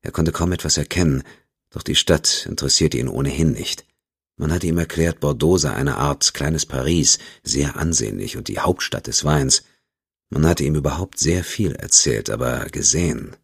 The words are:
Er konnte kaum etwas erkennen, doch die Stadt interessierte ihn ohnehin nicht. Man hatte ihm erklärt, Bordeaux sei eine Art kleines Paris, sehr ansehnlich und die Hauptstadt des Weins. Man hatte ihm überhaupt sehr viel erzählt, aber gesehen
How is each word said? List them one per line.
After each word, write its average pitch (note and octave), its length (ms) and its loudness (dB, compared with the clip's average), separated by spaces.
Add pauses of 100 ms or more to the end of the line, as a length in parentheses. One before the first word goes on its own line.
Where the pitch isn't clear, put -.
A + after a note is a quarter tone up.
Er - 100 -8
konnte E2 200 2
kaum F2 220 0
etwas E2+ 240 -2
erkennen, D2+ 460 0 (480)
doch - 120 -12
die - 140 0
Stadt - 520 2
interessierte D2 480 0
ihn B1 120 -2
ohnehin C#2 420 2
nicht. - 340 -6 (520)
Man D2+ 160 -2
hatte F2 140 -2
ihm E2 100 2
erklärt, E2 420 0
Bordeaux D2 380 2
sei - 140 0
eine C#2 260 -2
Art - 360 0
kleines D2 320 -2
Paris, D2+ 540 2 (240)
sehr C#2+ 320 -2
ansehnlich G#1+ 640 -2
und - 100 -10
die G2+ 120 -6
Hauptstadt - 480 -2
des - 180 -2
Weins. D2 380 2 (680)
Man D#2 180 2
hatte D#2+ 160 2
ihm D2+ 120 0
überhaupt D2 440 -2
sehr F2 240 0
viel F#2+ 300 -4
erzählt, - 560 0
aber B1 420 -4
gesehen - 720 0